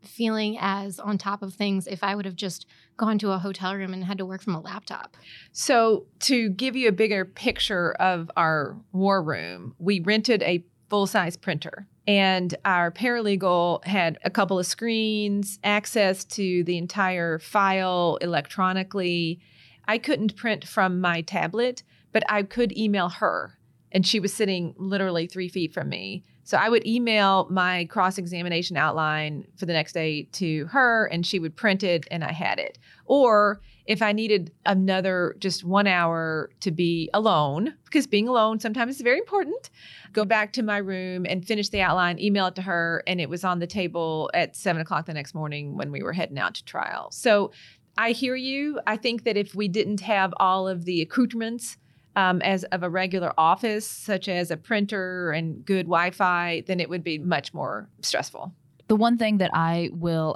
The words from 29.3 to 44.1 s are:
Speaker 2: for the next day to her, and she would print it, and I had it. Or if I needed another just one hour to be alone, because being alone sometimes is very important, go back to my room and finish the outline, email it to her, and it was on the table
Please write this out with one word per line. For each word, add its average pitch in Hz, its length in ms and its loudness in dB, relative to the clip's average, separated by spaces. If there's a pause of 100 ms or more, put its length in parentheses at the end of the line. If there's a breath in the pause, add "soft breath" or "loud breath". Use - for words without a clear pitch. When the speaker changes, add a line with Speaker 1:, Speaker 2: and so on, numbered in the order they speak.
Speaker 2:
for 196 80 -6
the 170 80 -2
next 156 180 0
day 156 420 -2
to 156 340 -2
her, 233 400 4
and 170 180 -2
she 196 140 -2
would 160 180 -6
print 196 260 2
it, 175 260 0
and 165 140 -6
I - 80 -4
had 160 260 -2
it. - 220 -8 (240 soft breath)
Or 214 560 6 (260 soft breath)
if 208 160 0
I 208 120 4
needed 208 400 0 (120)
another 190 720 2
just 180 260 -4
one 196 220 4
hour 165 600 2 (120)
to 190 100 -2
be 170 420 0
alone, 190 600 2 (100)
because - 240 0
being 214 220 2
alone 220 320 2
sometimes 240 340 -2
is 285 60 -12
very 247 180 4
important, 403 500 -4 (440 loud breath)
go 214 100 2
back 214 300 2
to 247 100 -2
my 208 140 0
room 185 500 -4
and 180 180 -4
finish 208 220 -2
the 208 140 -2
outline, 175 360 2
email 202 300 2
it 185 80 -4
to 190 60 -6
her, 170 460 -2
and 180 120 -2
it 143 100 -2
was 165 140 -6
on 180 160 0
the 170 80 -4
table 165 640 -2